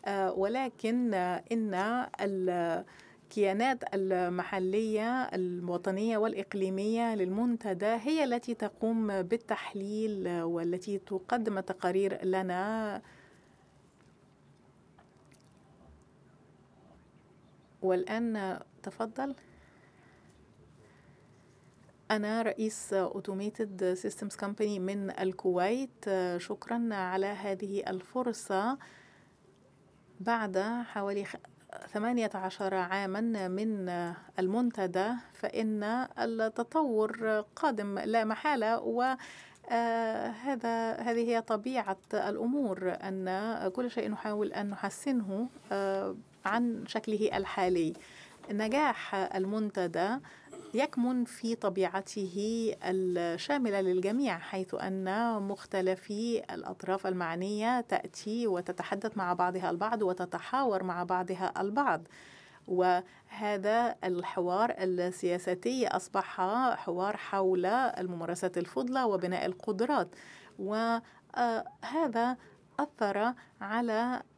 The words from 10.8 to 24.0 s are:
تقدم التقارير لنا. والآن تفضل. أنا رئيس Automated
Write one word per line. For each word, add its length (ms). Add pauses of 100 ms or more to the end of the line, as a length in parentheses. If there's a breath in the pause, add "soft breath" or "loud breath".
تقدم 600
التقارير 680
لنا. 760 (4000 loud breath)
والآن 760 (220)
تفضل. 520 (2750 loud breath)
أنا 320
رئيس 520
Automated 920 (200)